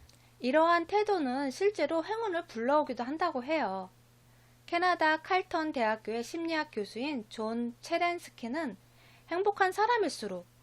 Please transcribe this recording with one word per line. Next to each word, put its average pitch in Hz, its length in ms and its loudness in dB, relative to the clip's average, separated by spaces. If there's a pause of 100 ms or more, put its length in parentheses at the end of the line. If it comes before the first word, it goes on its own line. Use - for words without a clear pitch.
(400)
이러한 330 460 4
태도는 311 640 0
실제로 330 540 0
행운을 403 420 -2
불러오기도 247 560 0
한다고 294 420 -2
해요. 214 460 -2 (760)
캐나다 339 560 2
칼턴 339 500 0
대학교의 220 500 -2
심리학 320 500 -4
교수인 233 560 -4
존 233 520 -4
체렌스키는 339 960 -4 (520)
행복한 381 440 0
사람일수록 349 760 0 (160)